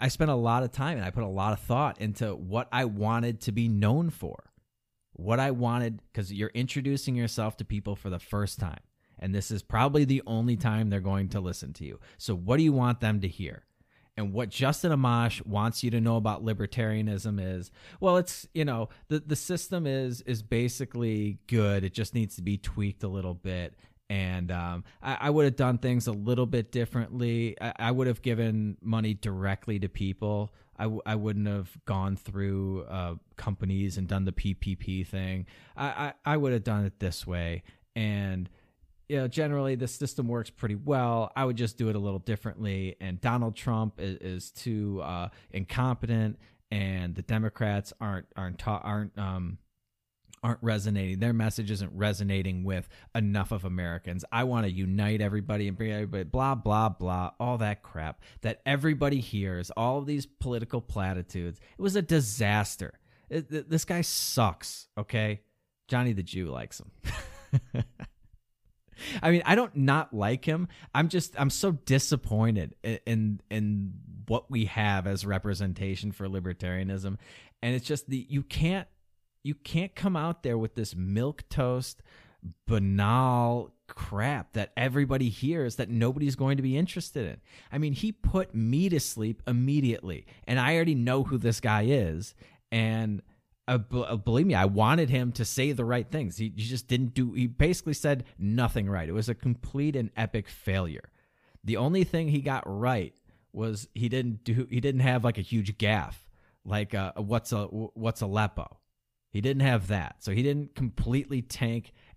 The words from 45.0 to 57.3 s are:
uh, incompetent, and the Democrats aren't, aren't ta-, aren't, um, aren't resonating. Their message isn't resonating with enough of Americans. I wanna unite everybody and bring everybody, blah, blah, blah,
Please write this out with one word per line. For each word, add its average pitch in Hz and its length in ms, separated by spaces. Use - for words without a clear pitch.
uh, 87 240
incompetent, 113 880
and 95 420
the 87 80
Democrats 107 800
aren't, 101 280
aren't 92 220
ta-, 104 220
aren't, 104 380
um, 92 380
aren't 117 220
resonating. 101 560
Their 117 140
message 110 360
isn't 104 240
resonating 95 720
with 92 240
enough 104 380
of 98 140
Americans. 87 640
I 117 140
wanna 117 240
unite 98 500
everybody 104 480
and 92 100
bring 110 140
everybody, 101 320
blah, 131 320
blah, 107 320
blah, 90 440